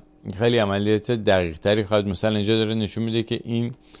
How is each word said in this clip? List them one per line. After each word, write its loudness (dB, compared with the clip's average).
خیلی 2
عملیات 0
دقیق 2
تری 2
خواهد. 0
مثلاً 0
اینجا 2
داره 0
نشون -4
می‌ده -2
که -4
این، -4